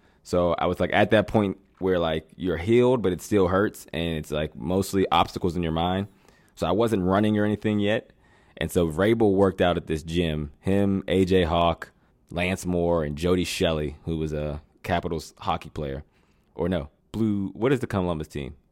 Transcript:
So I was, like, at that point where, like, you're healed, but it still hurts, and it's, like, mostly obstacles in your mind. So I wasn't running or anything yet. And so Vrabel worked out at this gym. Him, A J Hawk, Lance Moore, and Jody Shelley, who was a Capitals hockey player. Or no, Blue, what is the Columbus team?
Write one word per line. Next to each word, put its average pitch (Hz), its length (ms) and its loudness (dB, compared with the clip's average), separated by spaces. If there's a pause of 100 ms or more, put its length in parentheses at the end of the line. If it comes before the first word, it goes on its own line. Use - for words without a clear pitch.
(220)
So 87 360 0
I 78 80 0
was, 90 140 -2
like, 90 120 -2
at 98 180 4
that 107 180 4
point 101 300 0 (200)
where, 92 200 0
like, 82 380 -2
you're 85 200 -2
healed, 120 460 4
but 95 100 0
it 85 80 -6
still 95 280 2
hurts, 95 440 0
and 82 240 -4
it's, 76 140 -8
like, 76 260 -4
mostly 92 540 0
obstacles 87 460 0
in 90 60 -2
your 82 100 -2
mind. 90 360 -2 (480)
So - 100 -4
I 82 60 0
wasn't 107 320 2
running 104 340 2
or 104 60 2
anything 104 360 0
yet. 104 300 -2 (460)
And - 160 -4
so 87 160 2
Vrabel 101 460 4
worked 95 260 4
out 87 160 4
at 82 100 -6
this 78 160 -2
gym. 80 580 -2
Him, 98 460 0
A 92 200 2
J 92 180 4
Hawk, 85 480 0 (380)
Lance 90 340 -4
Moore, 85 400 0
and 73 100 -6
Jody 87 300 0
Shelley, 78 520 -2 (100)
who 82 100 -4
was 78 160 -4
a 76 300 -6 (200)
Capitals 85 560 -4
hockey 85 300 -4
player. 71 340 -8 (520)
Or 85 160 -4
no, 78 180 -4 (240)
Blue, 101 400 -2
what 117 200 0
is 123 80 0
the 117 60 -6
Columbus 87 420 -4
team? 67 260 -10 (180)